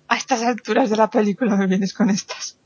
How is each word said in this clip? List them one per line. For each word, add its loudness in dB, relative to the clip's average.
A 0
estas -2
alturas 0
de 0
la 2
película 0
me 2
vienes 0
con 0
estas, -6